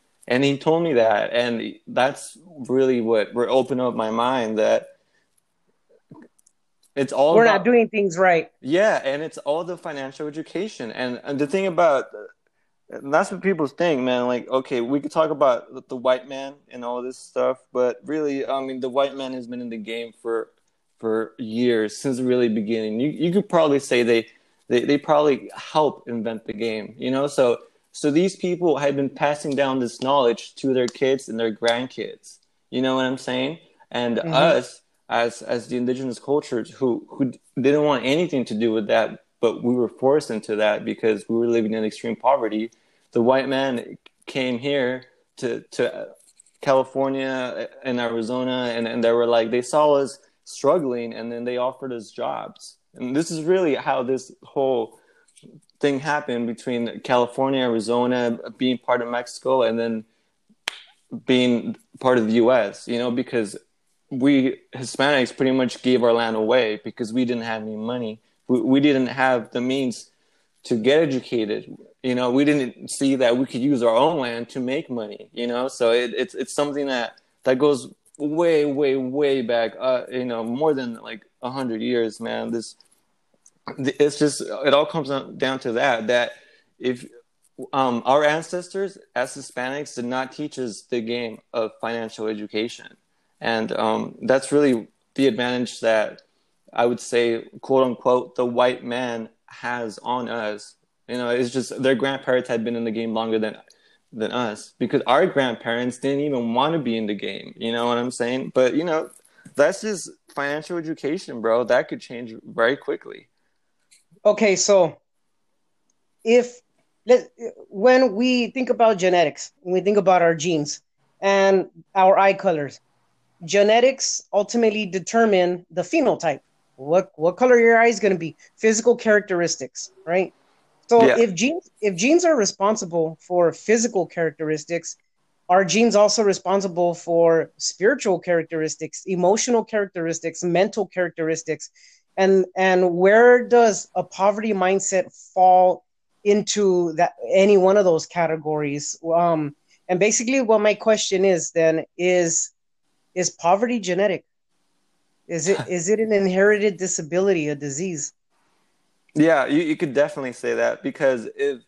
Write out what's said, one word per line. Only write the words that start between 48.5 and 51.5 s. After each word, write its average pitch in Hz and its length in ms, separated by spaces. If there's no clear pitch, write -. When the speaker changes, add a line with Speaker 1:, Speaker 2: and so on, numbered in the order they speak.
Speaker 1:
and, 117 120
and 120 160
they 117 100
were 120 140
like, 117 240
they 123 120
saw 151 320
us 139 240
struggling, 123 640
and 113 160
then 120 140
they 123 140